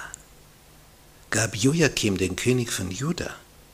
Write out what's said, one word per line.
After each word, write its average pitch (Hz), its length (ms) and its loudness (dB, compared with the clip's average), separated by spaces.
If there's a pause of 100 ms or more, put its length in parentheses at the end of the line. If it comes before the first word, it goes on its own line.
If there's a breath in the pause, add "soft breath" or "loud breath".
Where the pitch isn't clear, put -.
(1300)
gab 107 260 -2
Joachim, 127 600 2
den 92 180 0
König 123 340 2
von 87 200 -4
Juda, 143 440 -4 (400)